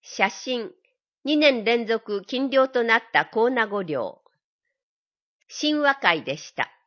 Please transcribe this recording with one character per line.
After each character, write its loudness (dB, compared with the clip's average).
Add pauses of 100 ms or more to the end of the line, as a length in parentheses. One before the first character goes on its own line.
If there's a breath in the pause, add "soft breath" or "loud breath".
写 -2
真、 -6 (520)
二 0
年 4
連 0
続 -4
禁 -4
漁 4
と -2
な 4
っ 0 (100)
た 2
コ 0
ナ 0
ゴ -4
漁。 -6 (1300)
神 -2
話 2
会 0
で -4
し -18
た。 -6 (180)